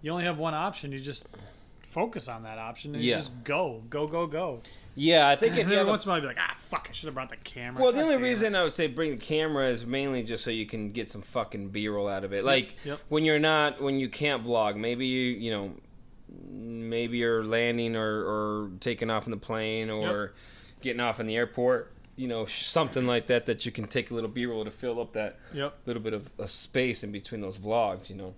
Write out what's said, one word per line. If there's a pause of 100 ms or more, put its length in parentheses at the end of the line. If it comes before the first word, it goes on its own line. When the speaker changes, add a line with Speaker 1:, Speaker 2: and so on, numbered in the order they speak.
Speaker 1:
you
only
have
one
option.
You
just (520)
focus
on
that
option
and
Speaker 2:
Yeah.
Speaker 1:
you
just
go,
go,
go,
go. (360)
Speaker 2:
Yeah,
I
think
if
Speaker 1:
And
Speaker 2:
you
Speaker 1:
every
Speaker 2:
have
a
Speaker 1:
once
in
a
while,
I'll
be
like,
"Ah, (140)
fuck,
I
should
have
brought
the
camera."
Speaker 2:
Well,
the
Speaker 1:
God
Speaker 2:
only
Speaker 1:
damn
it.
Speaker 2:
reason
I
would
say
bring
the
camera
is
mainly
just
so
you
can
get
some
fucking
B-roll
out
of
it.
Speaker 1:
Yep,
Speaker 2:
Like,
Speaker 1:
yep. (100)
Speaker 2:
when
you're
not,
when
you
can't
vlog,
maybe
you, (100)
you
know, (760)
maybe
you're
landing
or, (220)
or (120)
taking
off
in
the
plane
or
Speaker 1:
Yep. (480)
Speaker 2:
getting
off
in
the
airport, (240)
you
know,
sh-,
something
like
that,
that
you
can
take
a
little
B-roll
to
fill
up
that (160)
Speaker 1:
Yep.
Speaker 2:
little
bit
of,
of
space
in
between
those
vlogs,
you
know?